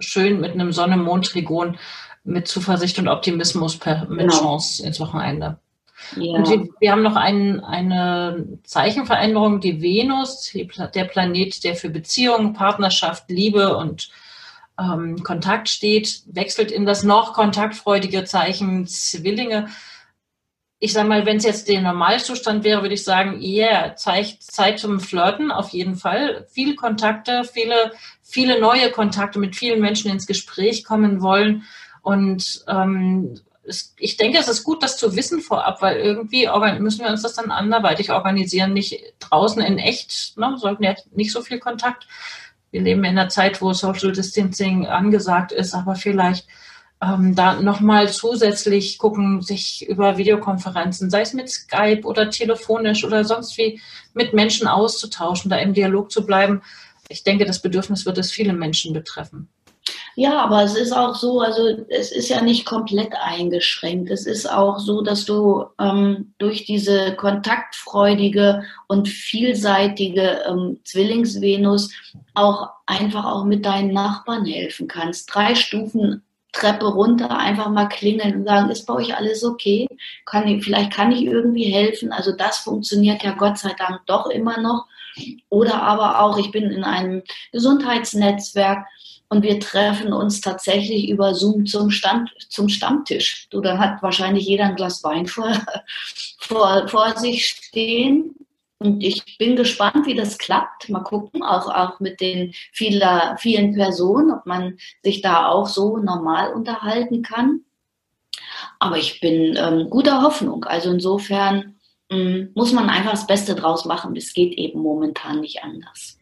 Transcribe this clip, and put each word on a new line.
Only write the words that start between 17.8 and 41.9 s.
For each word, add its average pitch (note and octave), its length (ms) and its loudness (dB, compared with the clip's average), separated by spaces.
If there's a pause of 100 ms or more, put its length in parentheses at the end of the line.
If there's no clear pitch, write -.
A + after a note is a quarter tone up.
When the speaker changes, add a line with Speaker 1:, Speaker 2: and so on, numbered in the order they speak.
Speaker 1:
Zeichen F#3 640 -2
Zwillinge. G#3+ 800 -4 (1120)
Ich G#3+ 120 -2
sag G#3 160 2
mal, G#3 180 2
wenn's G#3+ 180 2
jetzt G#3+ 240 0
der G3 120 2
Normalzustand G#3 800 0
wäre, G#3+ 200 2
würde G3 120 -4
ich G3+ 80 -6
sagen, F#3+ 400 0
yeah, G3+ 540 0
Zeit, G3+ 440 -2
Zeit G#3+ 380 0
zum G3+ 220 -4
Flirten, F#3+ 500 0
auf G3 200 -4
jeden F3+ 260 -4
Fall. A3 560 -2
Viel C#4+ 240 -2
Kontakte, A3 640 -2
viele, A#3 480 0 (320)
viele B3+ 380 2
neue A#3+ 320 4
Kontakte, G3+ 480 -2
mit G3 160 -4
vielen A#3 240 0
Menschen G#3+ 280 0
ins G3 200 -4
Gespräch G3+ 560 -2
kommen G#3 360 2
wollen. G#3 440 2 (380)
Und, G3 640 0
ähm, F#3 720 0 (240)
es, - 340 -12
ich - 200 -4
denke, C#4+ 200 2
es C#4+ 80 2
ist A#3 160 -2
gut, D#4 220 -2
das C4+ 120 -2
zu G3 200 0
wissen D4+ 240 -2
vorab, - 420 -2
weil F#3+ 160 2
irgendwie A3 500 0
organ-, G#3 320 2
müssen G#3+ 200 -2
wir A#3 100 -2
uns G#3+ 120 -4
das A3+ 120 -4
dann A3+ 160 -6
anderweitig G3+ 600 0
organisieren, F#3+ 600 0
nicht G3 220 -2 (240)
draußen G#3+ 420 2
in G3 180 2
echt, - 600 -6
ne? A#3 140 0
Wir C4 60 -6
sollten G3+ 260 -2
ja F#3+ 100 2 (160)
nicht G#3+ 220 -2
so A#3 100 -4
viel A#3+ 160 -8
Kontakt. A#3+ 480 -6 (640)